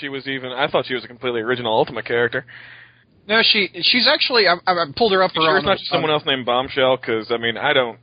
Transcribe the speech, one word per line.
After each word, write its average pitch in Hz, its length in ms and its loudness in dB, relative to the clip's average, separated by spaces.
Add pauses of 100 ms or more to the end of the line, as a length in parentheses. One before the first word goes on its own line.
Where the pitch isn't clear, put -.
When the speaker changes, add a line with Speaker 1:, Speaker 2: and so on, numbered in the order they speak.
Speaker 1:
she 143 80 -8
was 135 180 -10
even. 131 240 -6
I 131 180 -2
thought 143 180 0
she 131 80 -4
was 113 100 -4
a 113 40 -16
completely 120 340 -4
original 120 300 -2
Ultimate 117 320 0
character. 120 400 0 (840)
Speaker 2:
No, 220 160 2
she, 202 240 2 (140)
she's 247 260 2
actually. 247 400 2
I, 170 60 4 (120)
I 175 180 2 (120)
pulled 220 160 2
her 185 100 4
up 185 140 2
Speaker 1:
You 160 60 0
sure 160 100 4
Speaker 2:
on 185 60 4
Speaker 1:
it's - 80 -2
not 196 120 2
just - 140 -10
Speaker 2:
on - 60 2
Speaker 1:
someone 156 120 0
else 147 160 0
named 131 200 -2
Bombshell? 131 500 2
'Cause, 113 340 -4
I 120 60 0
mean, 113 200 -2
I 131 160 0
don't 123 300 0